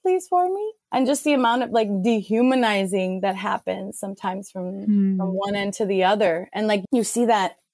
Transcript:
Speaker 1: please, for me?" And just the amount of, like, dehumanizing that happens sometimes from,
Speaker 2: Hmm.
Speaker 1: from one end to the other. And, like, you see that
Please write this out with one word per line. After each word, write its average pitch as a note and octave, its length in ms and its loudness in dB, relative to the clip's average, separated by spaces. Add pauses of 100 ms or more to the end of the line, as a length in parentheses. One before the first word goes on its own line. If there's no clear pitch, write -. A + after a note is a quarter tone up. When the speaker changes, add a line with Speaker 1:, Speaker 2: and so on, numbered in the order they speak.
Speaker 1:
please, F#4 260 0
for F4+ 200 2
me?" G#4 240 -4 (200)
And B3+ 140 0
just C#4+ 180 0
the D4 100 2
amount B3 300 2
of, - 80 -6
like, A3 160 2 (140)
dehumanizing G#3 1160 0
that F#3+ 160 -2
happens F#3+ 640 -6
sometimes G3 520 -8
from, F#3+ 340 -10
Speaker 2:
Hmm. G3 340 4
Speaker 1:
from F#3+ 160 0
one G3+ 200 -2
end G3+ 200 -2
to A3+ 100 -2
the F#3+ 200 2
other. G3 500 2
And, G#3+ 120 -2
like, G#3 240 0
you A#3+ 140 2
see A#3 220 0
that G#3 300 2 (180)